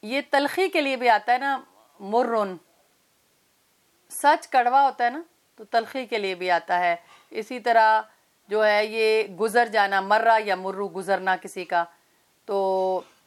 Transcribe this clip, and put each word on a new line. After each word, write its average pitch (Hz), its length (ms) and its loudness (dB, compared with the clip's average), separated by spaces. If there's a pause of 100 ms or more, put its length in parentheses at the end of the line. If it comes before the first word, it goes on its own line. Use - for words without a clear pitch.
ये 247 180 -4
तलखी 285 480 0
के 320 120 -2
लिए 269 160 -2
भी 240 100 0
आता 226 260 2
है 254 60 0
ना, 269 280 -4 (340)
मुर्रुन, 208 580 -2 (1500)
सच 311 340 2
कड़वा 254 360 2
होता 262 220 0
है 240 100 0
ना, 320 120 -12 (320)
तो 226 60 -20
तलखी 233 420 -4
के 226 120 -6
लिए 190 180 -4
भी 180 140 -6
आता 175 280 0
है। 175 260 0 (280)
इसी 220 280 -10
तरह 220 480 2 (420)
जो 214 140 0
है, 214 240 2
ये 220 360 0
गुज़र 214 440 0
जाना, 196 340 2
मर्रा 220 360 4
या 202 180 0
मुर्रू, 190 320 -8
गुज़रना 185 480 -2
किसी 185 300 -12
का, 170 220 -2 (600)
तो 190 580 -2 (220)